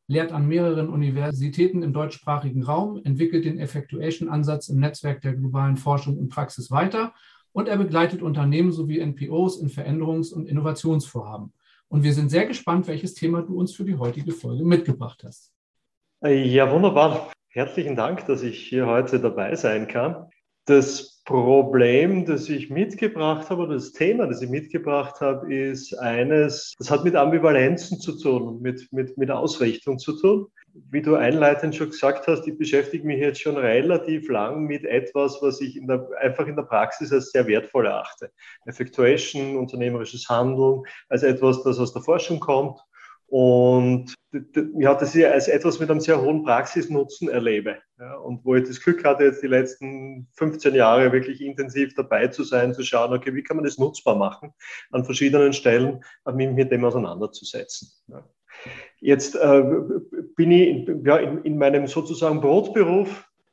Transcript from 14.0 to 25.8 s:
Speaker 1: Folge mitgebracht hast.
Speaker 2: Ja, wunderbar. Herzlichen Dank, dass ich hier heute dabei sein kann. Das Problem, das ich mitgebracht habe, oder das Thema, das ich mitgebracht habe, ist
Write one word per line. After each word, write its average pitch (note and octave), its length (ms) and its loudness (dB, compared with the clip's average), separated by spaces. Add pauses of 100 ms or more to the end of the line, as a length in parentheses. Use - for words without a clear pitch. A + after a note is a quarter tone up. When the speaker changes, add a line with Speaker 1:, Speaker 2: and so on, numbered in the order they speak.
Speaker 1:
Folge B2 320 -6
mitgebracht E3 640 0
hast. - 280 -20 (680)
Speaker 2:
Ja, C3+ 480 4
wunderbar. D#3 600 2 (180)
Herzlichen C#3 460 -6
Dank, C3 300 -4
dass C3 160 -2
ich A#2+ 160 -8
hier B2+ 300 -2
heute B2+ 320 2
dabei G2+ 340 -2
sein G#2+ 340 -2
kann. C#3 440 -6 (340)
Das - 600 2
Problem, C3 1000 4
das D#3 240 -4
ich C#3 220 -6
mitgebracht D#3 800 -4
habe, F3 100 -4
oder D3+ 140 -4
das - 160 -8
Thema, G3+ 340 0
das B2 160 -4
ich B2 80 -8
mitgebracht C#3+ 720 -4
habe, C#3 320 -4
ist C3+ 400 -6